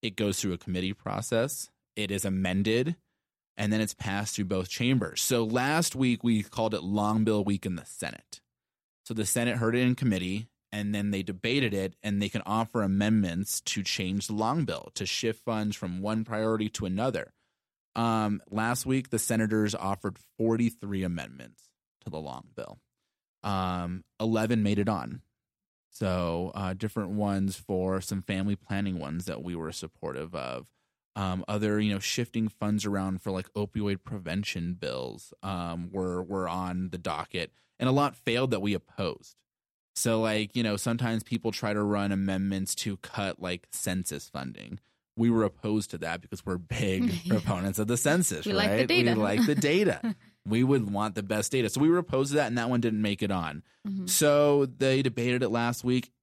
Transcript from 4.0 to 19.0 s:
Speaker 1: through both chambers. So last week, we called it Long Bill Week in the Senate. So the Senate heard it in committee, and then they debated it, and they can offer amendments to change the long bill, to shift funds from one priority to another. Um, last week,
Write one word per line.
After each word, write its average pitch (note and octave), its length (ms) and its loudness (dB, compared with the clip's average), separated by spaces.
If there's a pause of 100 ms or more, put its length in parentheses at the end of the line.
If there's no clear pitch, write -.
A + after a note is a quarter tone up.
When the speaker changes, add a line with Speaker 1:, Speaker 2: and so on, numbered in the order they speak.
Speaker 1:
through G2+ 100 -2
both F#2 240 -2
chambers. A#2 520 0
So A#2 220 2
last C3 500 2
week, B2+ 300 2
we A2+ 180 4
called A2 320 -2
it F2+ 100 -2
Long G#2 420 2
Bill G#2+ 180 4
Week G2+ 220 0
in F2+ 100 -2
the D#2+ 100 -10
Senate. - 540 -12 (680)
So - 80 -8
the A2 120 0
Senate A#2+ 320 0
heard A#2 180 2
it B2 60 4
in B2+ 120 4
committee, G2+ 540 0 (240)
and G#2 240 -2
then G2+ 160 0
they G2 100 0
debated A2 520 0
it, F#2+ 280 -2
and G2+ 200 0
they G2+ 80 0
can G#2+ 160 -4
offer A2 360 0
amendments G2 840 2
to - 180 -2
change G2 440 -2
the G#2+ 60 -6
long A#2 300 0
bill, F2+ 320 -2
to G2 100 -4
shift - 380 -2
funds G#2+ 320 0
from F2+ 260 -6
one A2 220 -2
priority A2 460 0
to - 180 -6
another. G2 460 -2 (600)
Um, A2 540 2
last A2+ 360 0
week, C3 240 0